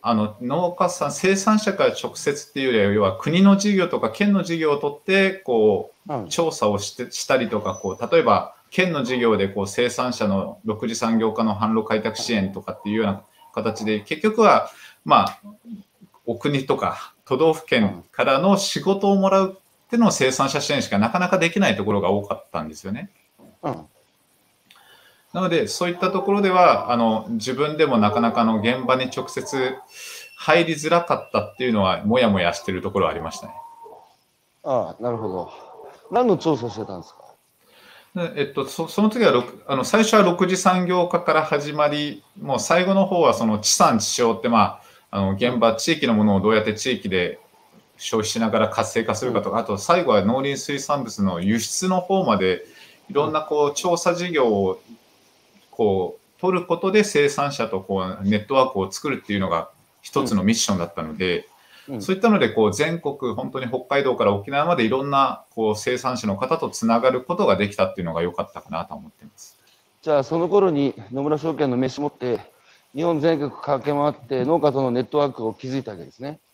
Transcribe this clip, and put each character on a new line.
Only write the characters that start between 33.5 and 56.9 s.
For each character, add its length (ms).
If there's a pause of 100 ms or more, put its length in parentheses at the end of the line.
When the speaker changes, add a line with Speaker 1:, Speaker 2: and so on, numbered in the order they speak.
Speaker 2:
あ 360
あ、 40
な 80
る 60
ほ 120
ど。 220 (600)
何 160
の 100
調 200
査 140
し 80
て 80
た 100
ん 40
で 60
す 80
か？ 80 (1120)
Speaker 1:
で、 80
え 20
っ 80
と、 140
そ、 200
そ 160
の 80
時 140
は、 80
ろ 100
く、 240
あ 80
の、 100
最 200
初 120
は 60
六 240
次 100
産 300
業 220
化 120
か 120
ら 100
始 300
ま 160
り、 340 (180)
も 160
う 40
最 240
後 100
の 120
方 140
は 140
そ 120
の 120
地 120
産 280
地 80
消 280
っ 60
て、 80
ま 120
あ、 220 (320)
あ 60
の、 120
現 260
場、 160
地 200
域 120
の 80
も 100
の 120
を 40
ど 100
う 40
や 80
っ 20
て 100
地 200
域 160
で 280 (600)
消 220
費 100
し 100
な 100
が 80
ら 120
活 220
性 120
化 100
す 100
る 100
か 80
と 80
か、 60
Speaker 2:
う 40
ん。 20
Speaker 1:
あ 20
と 140
最 260
後 80
は 100
農 200
林 200
水 180
産 240
物 180
の 180
輸 200
出 280
の 120
方 240
ま 140
で、 260 (460)
い 20
ろ 160
ん 40
な 100
こ 240
う、 20
Speaker 2:
う 40
ん。 20
Speaker 1:
調 220
査 180
事 160
業 180
を、 320 (920)
こ 480
う、 220
取 200
る 60
こ 120
と 140